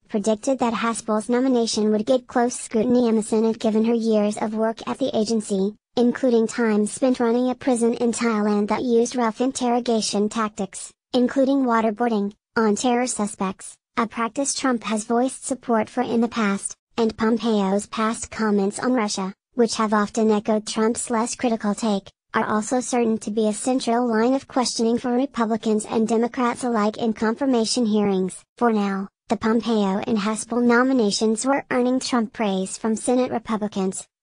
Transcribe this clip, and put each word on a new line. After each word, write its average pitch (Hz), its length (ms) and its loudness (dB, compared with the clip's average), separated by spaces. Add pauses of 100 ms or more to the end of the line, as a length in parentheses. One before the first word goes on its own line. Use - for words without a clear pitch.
predicted 220 500 -2
that 233 160 0
Haspel's 220 540 -4
nomination 240 640 2
would 214 160 0
get 254 200 0
close 247 320 0
scrutiny 240 500 2
in 226 80 4
the 214 60 2
Senate 220 360 0
given 220 260 2
her 233 100 2
years 214 440 2
of 220 160 -4
work 220 320 -2
at 240 120 -6
the 262 180 -2
agency, 214 600 -2 (200)
including 240 500 2
time 214 400 2
spent 254 340 0
running 247 300 2
a 247 40 -2
prison 233 400 0
in 233 160 0
Thailand 208 580 0
that 214 140 -2
used 240 320 2
rough 233 280 -2
interrogation 240 840 0
tactics, 214 600 -6 (220)
including 262 520 2
waterboarding, 226 680 0 (240)
on 220 180 4
terror 247 320 0
suspects, - 680 -6 (220)
a 233 80 0
practice 233 480 -4
Trump 247 300 0
has 214 200 -2
voiced 247 420 -2
support 226 440 -2
for 247 120 -4
in 233 200 0
the 233 60 2
past, 208 460 -2 (220)
and 226 200 0
Pompeo's 214 680 2
past 226 440 -4
comments 208 480 0
on 254 160 0
Russia, 208 400 -2 (200)
which 233 220 0
have 220 160 0
often 214 380 2
echoed 214 360 0
Trump's 226 440 -2
less 233 240 -2
critical 214 400 -2
take, 202 340 -2 (260)
are 226 120 0
also 220 340 0
certain 233 380 0
to - 120 -8
be 214 180 0
a 214 40 0
central 247 540 0
line 233 280 2
of 269 140 -4
questioning 233 500 0
for 247 140 -2
Republicans 226 720 0
and 226 200 0
Democrats 240 580 0
alike 214 320 0
in 226 160 -2
confirmation 233 720 0
hearings. 202 580 0 (120)
For 233 160 2
now, 202 360 -2 (200)
the 233 80 0
Pompeo 220 720 0
and 226 120 0
Haspel 220 440 -2
nominations 233 840 2
were 277 260 0
earning 254 300 2
Trump 233 320 -2
praise 190 460 -2
from 220 180 -2
Senate 254 340 0
Republicans, 208 760 -4 (160)